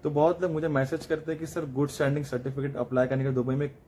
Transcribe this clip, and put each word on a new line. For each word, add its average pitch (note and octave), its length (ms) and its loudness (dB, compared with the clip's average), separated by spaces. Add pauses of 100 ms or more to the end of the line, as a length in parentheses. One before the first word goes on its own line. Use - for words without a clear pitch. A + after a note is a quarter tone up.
तो D3 60 0
बहुत D#3+ 320 4
लोग F3+ 100 0
मुझे D#3 160 0
message C#3+ 380 0
करते D#3 260 -2
हैं D#3 80 -4
कि D#3+ 80 -8
सर D#3 180 -4
good C#3 240 0
standing C#3+ 360 0
certificate C3+ 500 -4
apply B2+ 320 2
करने C3+ 160 0
के C3+ 80 0
दुबई C3 240 0
में C#3+ 140 -2 (180)